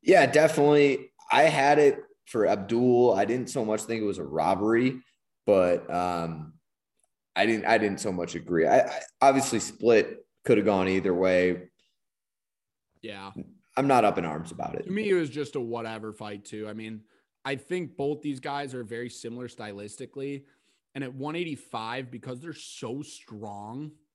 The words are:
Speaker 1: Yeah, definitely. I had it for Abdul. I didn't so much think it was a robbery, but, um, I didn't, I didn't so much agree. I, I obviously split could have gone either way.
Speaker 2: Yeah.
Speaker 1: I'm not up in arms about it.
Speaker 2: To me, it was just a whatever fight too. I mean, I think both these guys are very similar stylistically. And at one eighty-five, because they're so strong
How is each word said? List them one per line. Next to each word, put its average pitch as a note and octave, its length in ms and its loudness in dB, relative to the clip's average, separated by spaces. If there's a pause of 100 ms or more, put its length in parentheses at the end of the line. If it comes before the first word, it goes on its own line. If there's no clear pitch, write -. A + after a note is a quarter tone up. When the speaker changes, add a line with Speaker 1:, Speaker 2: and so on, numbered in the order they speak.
Speaker 1:
Yeah, E3+ 260 6
definitely. D3 840 4 (180)
I C#3 120 4
had D3 360 4
it C#3+ 220 6 (260)
for G#2 220 0
Abdul. A#2 680 2
I G2+ 100 2
didn't A#2 240 -4
so B2 160 -4
much G#2+ 160 -2
think A2+ 200 -6
it G#2+ 40 -4
was G2 120 -4
a E2+ 60 -10
robbery, G2+ 760 0 (440)
but, F2+ 480 2
um, E2+ 600 -4 (800)
I G2 100 2
didn't, A2 200 0
I A2 120 4
didn't G#2 220 0
so G#2+ 120 -4
much F2 240 -6
agree. E2+ 300 0
I, - 140 4
I - 200 0 (220)
obviously C3+ 380 4
split - 640 2 (200)
could A#2+ 120 6
have G#2 80 2
gone F#2+ 220 2
either F#2+ 260 2
way. F2+ 500 2 (1400)
Speaker 2:
Yeah. G2 300 -16 (440)
Speaker 1:
I'm C#3 120 0
not B2 180 4
up G2+ 120 2
in F2+ 60 -4
arms D#2+ 280 -8
about - 240 -10
it. - 80 -8
Speaker 2:
To - 80 -10
me, G#3 180 -4
it F#3+ 40 4
was E3 160 0
just C#3 260 -10
a C#3+ 40 -4
whatever A2+ 540 -8
fight G#2 320 -14
too. G#2+ 220 -12
I G#2+ 60 -12
mean, A2 280 -12 (420)
I C3+ 120 -4
think F3 420 -8
both D3 240 -4
these C#3+ 180 -8
guys C#3+ 340 -8
are B2 120 -10
very A#2 240 -10
similar A#2+ 380 -12
stylistically. A#2+ 960 -12 (520)
And C#3 80 -8
at C3 100 -10
one C#3+ 220 -8
eighty-five, B2+ 720 -8
because B2 300 -12
they're D#3+ 140 -14
so C3+ 480 -12
strong A2 880 -14 (240)